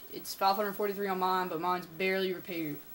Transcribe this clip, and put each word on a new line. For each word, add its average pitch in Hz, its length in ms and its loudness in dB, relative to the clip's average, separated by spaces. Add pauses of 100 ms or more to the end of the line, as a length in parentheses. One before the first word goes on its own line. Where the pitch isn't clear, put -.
(140)
It's - 200 -8
five 196 220 4
hundred 202 220 0
forty-three 202 320 0
on 190 100 0
mine, 185 300 2
but 165 100 -2
mine's 180 280 0
barely 190 460 0
repaired. 160 440 -4 (180)